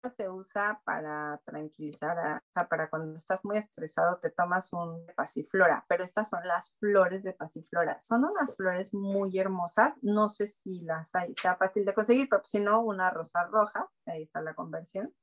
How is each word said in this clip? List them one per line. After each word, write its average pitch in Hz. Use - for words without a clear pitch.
se 196
usa 202
para 151
tranquilizar, 156
a, 156
o -
sea, 175
para 160
cuando 160
estás 185
muy 208
estresado, 175
te 160
tomas 175
un 170
pasiflora, 156
pero 175
estas 208
son 175
las 175
flores 190
de 185
pasiflora. -
Son 240
unas 339
flores 185
muy 196
hermosas, 190
no 208
sé 208
si 185
las 165
hay, 185
sea 180
fácil 190
de 196
conseguir, 240
pero 202
si 208
no, 208
una 190
rosa 170
roja, 214
ahí 160
está 156
la 156
conversión. 175